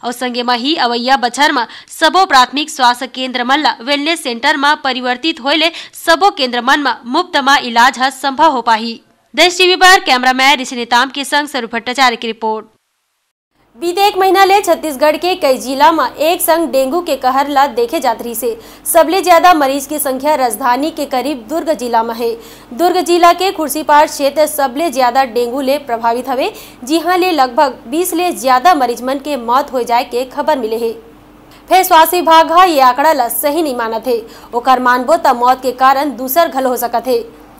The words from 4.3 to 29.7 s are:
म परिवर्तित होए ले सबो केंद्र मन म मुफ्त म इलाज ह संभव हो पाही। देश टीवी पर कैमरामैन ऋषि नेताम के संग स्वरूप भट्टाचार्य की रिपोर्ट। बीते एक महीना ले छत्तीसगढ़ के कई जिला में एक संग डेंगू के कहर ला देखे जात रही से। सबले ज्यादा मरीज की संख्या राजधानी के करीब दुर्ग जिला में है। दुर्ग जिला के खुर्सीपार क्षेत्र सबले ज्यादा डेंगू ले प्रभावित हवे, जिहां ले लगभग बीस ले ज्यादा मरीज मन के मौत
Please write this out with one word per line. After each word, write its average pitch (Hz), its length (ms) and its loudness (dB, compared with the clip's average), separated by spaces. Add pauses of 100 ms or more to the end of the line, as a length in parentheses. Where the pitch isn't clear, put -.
म 285 180 2
परिवर्तित 254 680 -4
होए 285 120 0
ले 320 160 0 (340)
सबो 339 240 4
केंद्र 247 320 -4
मन 277 180 2
म 262 160 -2 (100)
मुफ्त 302 320 -2
म 269 260 2
इलाज 233 360 2
ह 262 100 0
संभव 277 420 0
हो 254 100 -2
पाही। 226 400 -2 (340)
देश 349 220 2
टीवी 359 180 4
पर 370 240 6
कैमरामैन 262 600 2
ऋषि 254 160 -8
नेताम 240 340 0
के 277 140 -8
संग 294 240 -2
स्वरूप 240 260 -8
भट्टाचार्य 247 420 0
की 233 120 -10
रिपोर्ट। 220 380 -6 (1120)
बीते 349 280 0
एक 392 100 -2
महीना 381 260 4
ले 392 180 4
छत्तीसगढ़ 311 560 0
के 349 180 -2
कई 277 220 0
जिला 269 340 2
में 302 240 -2
एक 339 260 -2
संग 330 280 0
डेंगू 269 320 0
के 330 140 -4
कहर 262 320 0
ला 285 200 2
देखे 233 320 -2
जात 240 220 -2
रही 233 140 -10
से। 226 240 -6 (260)
सबले 330 360 2
ज्यादा 349 320 6
मरीज 277 320 0
की 302 140 -8
संख्या 277 360 -2
राजधानी 254 560 -2
के 302 140 -6
करीब 262 440 -4
दुर्ग 320 240 -4
जिला 233 300 -2
में 233 120 -6
है। 233 220 -4 (360)
दुर्ग 339 240 2
जिला 339 360 4
के 359 180 0
खुर्सीपार 302 560 2
क्षेत्र 294 380 0
सबले 285 460 -2
ज्यादा 254 320 2
डेंगू 240 380 -4
ले 269 160 0
प्रभावित 240 520 -4
हवे, 294 240 -2 (300)
जिहां 330 340 -2
ले 370 140 0
लगभग 269 560 0
बीस 330 260 -4
ले 349 180 -2
ज्यादा 254 440 2
मरीज 240 260 -2
मन 262 140 -4
के 285 220 -6
मौत 247 360 -2